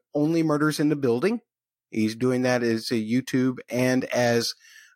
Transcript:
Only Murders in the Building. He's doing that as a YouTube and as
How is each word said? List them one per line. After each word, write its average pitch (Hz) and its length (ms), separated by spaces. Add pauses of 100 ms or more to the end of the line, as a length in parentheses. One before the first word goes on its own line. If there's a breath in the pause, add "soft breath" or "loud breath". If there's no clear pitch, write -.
(160)
Only 160 260
Murders 151 380
in 151 100
the 151 60
Building. 139 460 (500)
He's 110 240
doing 127 260
that 123 220
as 113 260
a 123 60
YouTube 123 640 (120)
and 127 360
as 120 500 (400 loud breath)